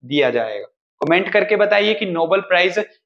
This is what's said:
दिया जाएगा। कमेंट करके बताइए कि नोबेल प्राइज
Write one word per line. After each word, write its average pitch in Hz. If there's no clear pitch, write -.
दिया 131
जाएगा। 113
कमेंट 175
करके 208
बताइए 208
कि 214
नोबेल 170
प्राइज 185